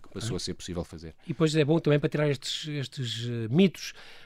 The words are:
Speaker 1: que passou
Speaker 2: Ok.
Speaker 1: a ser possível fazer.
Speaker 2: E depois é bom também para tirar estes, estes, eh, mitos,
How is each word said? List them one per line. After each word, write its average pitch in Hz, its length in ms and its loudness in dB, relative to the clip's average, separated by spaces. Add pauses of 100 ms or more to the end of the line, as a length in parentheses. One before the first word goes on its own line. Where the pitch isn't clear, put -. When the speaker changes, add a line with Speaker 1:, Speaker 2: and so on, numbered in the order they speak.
Speaker 1:
que - 60 -18
passou 104 220 -6
Speaker 2:
Ok. 92 60 -2
Speaker 1:
a 87 40 -4
ser 90 140 -4
possível 87 300 -6
fazer. 80 300 -14 (100)
Speaker 2:
E - 40 -20
depois 156 260 2
é 156 100 6
bom 156 140 4
também 147 200 4
para 147 100 0
tirar 151 220 0
estes, - 380 -4
estes, 123 600 -6
eh, 117 220 -4
mitos, 180 420 4 (340)